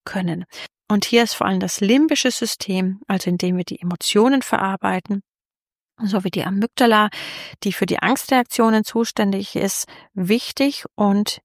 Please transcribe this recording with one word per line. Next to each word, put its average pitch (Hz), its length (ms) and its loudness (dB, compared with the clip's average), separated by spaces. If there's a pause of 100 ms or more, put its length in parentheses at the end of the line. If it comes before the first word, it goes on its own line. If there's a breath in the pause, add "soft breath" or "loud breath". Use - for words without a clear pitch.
können. 180 400 -4 (420 loud breath)
Und 208 160 2
hier 233 200 4
ist 226 100 -4
vor - 120 -2
allem 190 140 0
das 185 220 -4
limbische 269 500 4
System, 190 760 -4
also 190 240 -2
in 175 80 0
dem 180 200 0
wir 180 80 -4
die - 160 -12
Emotionen 220 600 2
verarbeiten, 196 840 -2 (760)
sowie 196 300 -2
die - 140 -2
Amygdala, 214 640 4 (560 loud breath)
die 196 80 -2
für - 120 -2
die - 140 0
Angstreaktionen 226 840 2
zuständig 202 720 -2
ist, - 300 -2 (260 loud breath)
wichtig 226 720 0 (100)
und 208 500 0